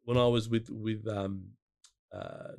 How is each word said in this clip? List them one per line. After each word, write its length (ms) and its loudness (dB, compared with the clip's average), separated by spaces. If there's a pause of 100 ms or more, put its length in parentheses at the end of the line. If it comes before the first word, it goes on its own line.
when 140 2
I 80 8
was 220 4
with, 220 0
with, 380 -4
um, 440 -4 (600)
uh, 360 -10 (100)